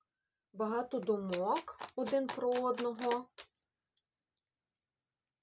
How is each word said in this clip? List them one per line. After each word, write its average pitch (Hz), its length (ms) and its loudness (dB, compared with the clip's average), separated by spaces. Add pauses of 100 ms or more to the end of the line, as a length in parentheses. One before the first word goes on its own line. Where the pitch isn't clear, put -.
(540)
Багато 226 460 -2
думок 196 800 0 (180)
один 262 320 0
про 247 220 -2
одного. 247 760 0 (2250)